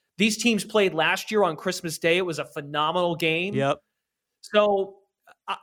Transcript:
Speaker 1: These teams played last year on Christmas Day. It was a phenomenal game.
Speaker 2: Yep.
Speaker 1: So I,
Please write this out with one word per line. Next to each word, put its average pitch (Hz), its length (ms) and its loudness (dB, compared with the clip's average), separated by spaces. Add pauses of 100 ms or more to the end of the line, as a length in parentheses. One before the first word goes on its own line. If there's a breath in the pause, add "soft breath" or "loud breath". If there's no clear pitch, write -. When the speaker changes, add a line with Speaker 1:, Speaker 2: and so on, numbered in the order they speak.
(160 soft breath)
Speaker 1:
These 214 240 2
teams 214 240 2
played 190 300 2
last 165 380 0
year 214 100 4
on 165 140 2
Christmas 175 420 -6
Day. 170 200 2
It 190 60 0
was 160 140 -6
a 143 60 -6
phenomenal 156 720 -2
game. 165 360 -2
Speaker 2:
Yep. 135 300 -2 (600)
Speaker 1:
So 202 560 0 (500)
I, 190 140 -6